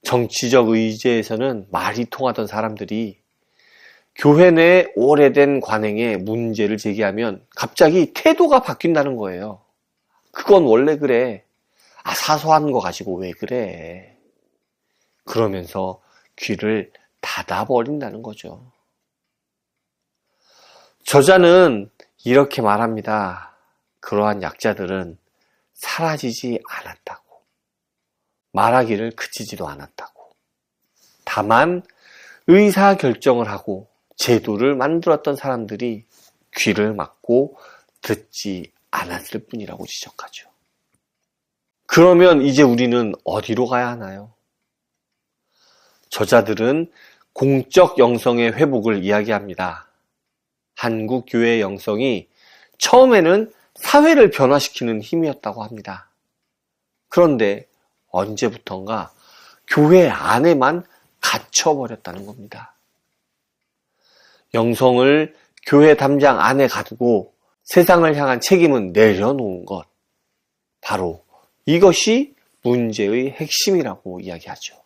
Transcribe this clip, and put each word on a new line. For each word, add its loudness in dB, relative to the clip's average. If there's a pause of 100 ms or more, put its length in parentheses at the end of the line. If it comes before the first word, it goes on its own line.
정치적 0
의제에서는 -4
말이 -6
통하던 -6
사람들이 -8 (920)
교회 6
내 4
오래된 4
관행에 -4
문제를 -4
제기하면 -6
갑자기 0
태도가 2
바뀐다는 -4
거예요. -12 (680)
"그건 4
원래 2
그래. -2 (580)
아, -10
사소한 0
거 -2
가지고 -8
왜 -10
그래?" -12 (1040)
그러면서 -6 (340)
귀를 -6 (280)
닫아버린다는 -6
거죠. -20 (2250)
저자는 4 (340)
이렇게 2
말합니다. -4 (440)
그러한 -4
약자들은 -6 (580)
사라지지 -8
않았다고, -20 (1080)
말하기를 -2
그치지도 -14
않았다고. -20 (920)
다만 0 (680)
의사결정을 2
하고 -12 (280)
제도를 0
만들었던 -2
사람들이 -8 (520)
귀를 -2
막고 -4 (460)
듣지 -10 (180)
않았을 -10
뿐이라고 -16
지적하죠. -18 (1400)
그러면 6
이제 2
우리는 2 (100)
어디로 -4
가야 -4
하나요? -14 (1800)
저자들은 0 (420)
공적 2
영성의 2
회복을 -2
이야기합니다. -4 (840)
한국 -6
교회의 0
영성이 -6 (500)
처음에는 4 (220)
사회를 4
변화시키는 -2
힘이었다고 -6
합니다. -16 (1000)
그런데 2 (440)
언제부턴가 -6 (540)
교회 6
안에만 0 (360)
갇혀버렸다는 -6
겁니다. -20 (1800)
영성을 2 (320)
교회 6
담장 2
안에 2
가두고 -4 (320)
세상을 4
향한 -2
책임은 2
내려놓은 0
것, -12 (960)
바로 -8 (400)
이것이 2 (280)
문제의 -2
핵심이라고 -4
이야기하죠. -16